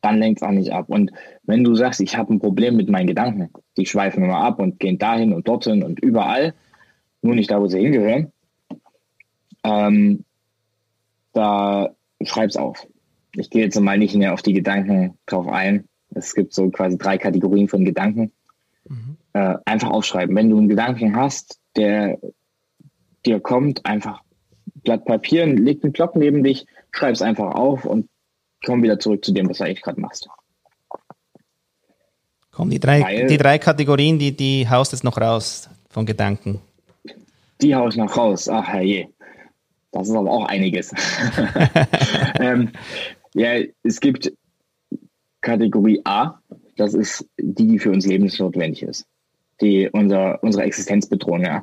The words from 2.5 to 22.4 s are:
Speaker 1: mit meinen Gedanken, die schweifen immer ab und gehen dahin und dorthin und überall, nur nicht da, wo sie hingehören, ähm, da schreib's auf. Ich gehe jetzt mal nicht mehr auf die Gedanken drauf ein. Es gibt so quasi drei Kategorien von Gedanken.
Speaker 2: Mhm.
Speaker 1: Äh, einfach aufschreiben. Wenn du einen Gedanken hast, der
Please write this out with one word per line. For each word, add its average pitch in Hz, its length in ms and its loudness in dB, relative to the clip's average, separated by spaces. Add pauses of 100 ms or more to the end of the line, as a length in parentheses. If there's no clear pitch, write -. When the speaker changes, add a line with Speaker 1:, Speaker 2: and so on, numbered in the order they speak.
Speaker 1:
mit 98 120 2
meinen 92 180 2
Gedanken, 95 440 -2 (260)
die 92 100 0
schweifen 98 380 -2
immer 90 140 0
ab 113 200 0
und 92 200 -2
gehen 92 200 -2
dahin 113 340 0
und 87 160 -2
dorthin 113 340 0
und 85 180 -6
überall, 120 540 0 (680)
nur 117 120 2
nicht 104 160 0
da, 104 100 2
wo 101 60 2
sie 92 140 0
hingehören, 127 520 2 (1300)
ähm, 104 600 2 (1080)
da 101 580 0 (320)
schreib's 110 340 -2
auf. - 300 -8 (480)
Ich - 160 -8
gehe 110 140 2
jetzt 104 160 -2
mal 101 180 2
nicht 101 160 2
mehr 98 180 2
auf 92 100 -6
die 101 100 0
Gedanken 95 760 0
drauf 90 220 -4
ein. 98 400 -2 (260)
Es - 200 -10
gibt 98 200 0
so 92 160 2
quasi 92 280 -2
drei 95 200 -2
Kategorien 98 500 2
von 95 160 0
Gedanken. 104 480 -2 (560)
Speaker 2:
Mhm. 131 280 -12 (160)
Speaker 1:
Äh, 92 320 0
einfach 107 260 -2
aufschreiben. 90 460 -2
Wenn 110 140 4
du 107 80 4
einen 107 100 6
Gedanken 113 480 0
hast, - 420 -4 (160)
der 104 440 0 (1080)